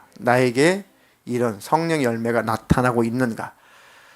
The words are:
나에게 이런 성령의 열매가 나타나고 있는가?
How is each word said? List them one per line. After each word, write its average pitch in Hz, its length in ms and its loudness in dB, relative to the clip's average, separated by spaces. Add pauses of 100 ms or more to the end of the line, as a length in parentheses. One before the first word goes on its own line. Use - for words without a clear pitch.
(180)
나에게 127 680 2 (420)
이런 117 340 -2
성령의 160 440 -2
열매가 117 380 -2
나타나고 117 640 0
있는가? 117 480 -4 (640)